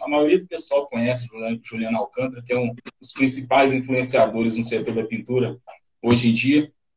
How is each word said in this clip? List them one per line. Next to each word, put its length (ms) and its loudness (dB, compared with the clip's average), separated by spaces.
a 80 -8
maioria 320 4
do 60 -10
pessoal 400 -2
conhece 400 -2
o 20 -20
Juliano, 340 -8
Juliano 360 -4
Alcântara, 460 -6
que 80 -8
é 60 0
um 160 -2
dos 120 -8
principais 600 2
influenciadores 840 0
no 60 -2
setor 320 -2
da 100 -2
pintura 520 -2
hoje 280 4
em 40 4
dia. 360 2